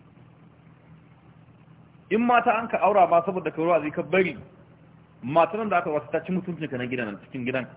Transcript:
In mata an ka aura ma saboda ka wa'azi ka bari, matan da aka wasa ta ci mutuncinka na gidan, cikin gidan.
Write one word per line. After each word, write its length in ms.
In 160
mata 300
an 120
ka 100
aura 300
ma 160
saboda 280
ka 100
wa'azi 300
ka 100
bari, 340
matan 460
da 100
aka 120
wasa 200
ta 140
ci 80
mutuncinka 460
na 80
gidan, 380
cikin 200
gidan. 220